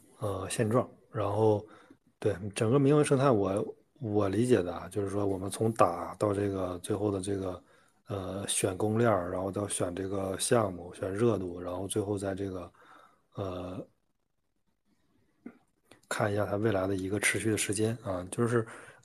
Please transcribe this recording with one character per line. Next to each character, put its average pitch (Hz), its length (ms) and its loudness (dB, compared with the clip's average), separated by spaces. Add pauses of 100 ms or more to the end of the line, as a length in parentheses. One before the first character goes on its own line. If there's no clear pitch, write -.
(200)
呃， 95 300 -4
现 113 200 0
状。 120 200 2 (220)
然 101 200 -2
后， 107 320 4 (540)
对， 98 180 0 (200)
整 113 160 2
个 139 80 4
铭 139 160 6
文 147 100 6
生 143 120 2
态 139 120 4
我， 101 460 2 (240)
我 104 280 0
理 104 200 2
解 107 160 6
的 87 100 -4
啊， 87 160 -10
就 104 140 -2
是 95 60 -4
说 101 180 0
我 95 100 0
们 95 100 -6
从 110 240 0
打 87 440 2
到 104 180 0
这 101 160 0
个 92 300 -4
最 104 160 -2
后 104 160 0
的 98 100 -2
这 98 160 -4
个， 92 260 -6 (440)
呃， 95 400 -6
选 95 280 0
公 107 220 0
链 117 120 6
儿， 90 220 2
然 90 100 -4
后 95 100 -4
到 101 160 -2
选 92 280 -2
这 95 140 -4
个 95 280 -2
项 107 360 2
目， 87 200 -12
选 95 200 -6
热 110 240 4
度， 90 240 -6
然 90 100 -6
后 95 160 -6
最 107 140 0
后 101 160 -2
在 95 180 -4
这 98 140 -4
个， 90 220 -10 (640)
呃， 90 520 -8 (2250)
看 104 240 0
一 - 20 0
下 104 100 2
它 98 120 -2
未 110 140 2
来 95 140 2
的 98 100 0
一 95 120 -2
个 101 120 -2
持 101 200 0
续 110 120 0
的 101 60 2
时 - 160 -2
间 110 300 0
啊， 90 260 -6
就 120 180 0
是， 113 180 2 (400)